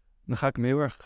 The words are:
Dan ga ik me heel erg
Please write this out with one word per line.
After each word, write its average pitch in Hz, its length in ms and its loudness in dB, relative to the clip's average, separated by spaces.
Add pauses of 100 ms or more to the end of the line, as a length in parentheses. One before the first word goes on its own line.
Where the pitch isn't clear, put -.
(240)
Dan 120 120 -4
ga 139 100 0
ik 135 120 0
me 120 80 2
heel 135 140 2
erg 139 260 -2